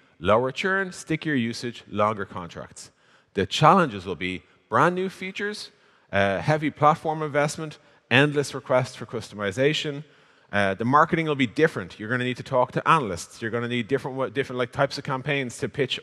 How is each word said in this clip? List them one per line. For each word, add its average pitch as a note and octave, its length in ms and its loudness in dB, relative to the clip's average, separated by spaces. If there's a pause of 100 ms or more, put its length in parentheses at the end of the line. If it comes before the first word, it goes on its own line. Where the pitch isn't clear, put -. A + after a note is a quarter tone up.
(180)
lower A2 320 4
churn, F#3+ 420 -2
stickier D#3+ 420 -4
usage, A#2 560 -4
longer G#2 340 0
contracts. - 640 -14 (440)
The F#2+ 100 2
challenges D3+ 600 6
will F#2 100 -6
be F2+ 280 -6 (260)
brand D3 240 4
new F#3 160 -4
features, G3+ 600 -10 (380)
uh, G2 280 2
heavy D3+ 320 0
platform D#3 520 2
investment, D3+ 560 -2 (320)
endless C#3+ 440 4
requests C3 420 0
for - 80 -10
customization. C3 1000 -2 (480)
Uh, G2+ 220 0
the G2 120 -4
marketing D#3+ 420 4
will D3+ 80 0
be C3+ 120 0
different. A2 540 0
You're G#2+ 80 -10
gonna B2 160 -2
need B2 140 -4
to B2 40 -10
talk B2 300 2
to - 160 -2
analysts. A#2+ 540 0
You're A2+ 80 -4
gonna A#2+ 180 -4
need A#2+ 180 -4
different C3 300 -2
wa-, B2+ 140 -4
different, C3 280 -4
like, B2 140 -2
types C#3 240 0
of C#3+ 80 -10
campaigns C3+ 540 -4
to A#2+ 100 -4
pitch - 340 -2